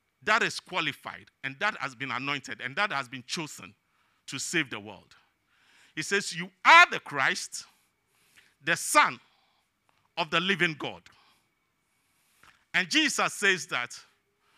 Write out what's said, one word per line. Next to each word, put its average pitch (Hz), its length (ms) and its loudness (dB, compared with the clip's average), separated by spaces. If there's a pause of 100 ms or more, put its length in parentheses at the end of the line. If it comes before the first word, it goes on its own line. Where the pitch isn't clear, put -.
(240)
that 214 200 4
is 160 160 -2
qualified 147 720 -6 (120)
and 135 160 -8
that 208 180 -2
has 135 180 -8
been 131 160 -8
anointed 139 500 -6
and 127 140 -8
that 202 160 -2
has 139 160 -6
been 123 160 -12
chosen - 500 -10 (540)
to 139 100 -10
save 151 320 -2
the 117 100 -10
world. 98 360 -18 (800)
He 156 80 -6
says, 202 300 -2
"You 175 180 -10 (140)
are 330 220 10
the 233 120 -6
Christ, - 680 -4 (960)
the 156 140 0
Son 190 440 4 (1000)
of 165 120 -4
the 165 100 2
living 175 340 0
God." 123 360 -10 (1600)
And 175 180 0
Jesus 220 420 2
says 185 340 2
that, 123 360 -6 (540)